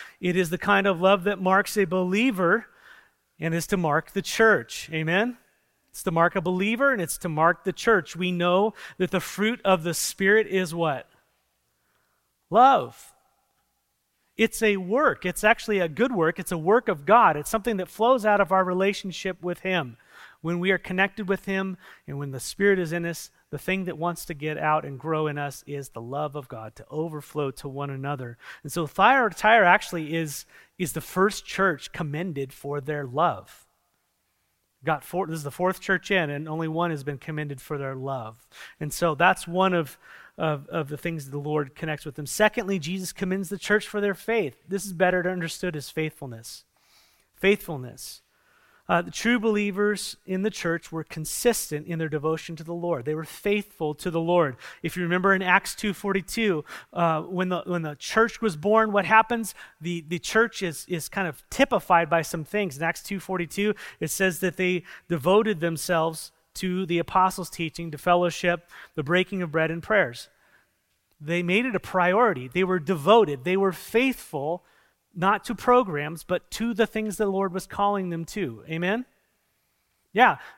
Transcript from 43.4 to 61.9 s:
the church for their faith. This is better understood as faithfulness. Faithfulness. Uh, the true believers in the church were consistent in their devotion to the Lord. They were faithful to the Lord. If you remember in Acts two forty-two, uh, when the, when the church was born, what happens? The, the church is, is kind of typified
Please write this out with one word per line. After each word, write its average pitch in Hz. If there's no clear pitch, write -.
the 202
church -
for 208
their 202
faith. 208
This 190
is 196
better 180
understood 175
as 143
faithfulness. 135
Faithfulness. 151
Uh, 175
the 175
true 233
believers 208
in 185
the 208
church -
were 160
consistent 156
in 165
their 160
devotion 156
to 160
the 165
Lord. 170
They 156
were 160
faithful 196
to 180
the 165
Lord. 165
If 165
you 180
remember 180
in 190
Acts 180
two 208
forty-two, 196
uh, 160
when 185
the, 180
when 175
the 151
church -
was 196
born, 214
what 196
happens? 220
The, 170
the 165
church -
is, 165
is 170
kind 196
of 151
typified 175